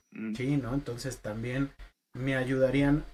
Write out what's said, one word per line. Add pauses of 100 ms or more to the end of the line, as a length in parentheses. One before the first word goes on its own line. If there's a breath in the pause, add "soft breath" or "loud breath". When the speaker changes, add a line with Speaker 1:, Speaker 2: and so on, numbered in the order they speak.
(120)
Speaker 1:
Mm.
Speaker 2:
Sí,
¿no?
Entonces
también (420)
me
ayudarían, (100)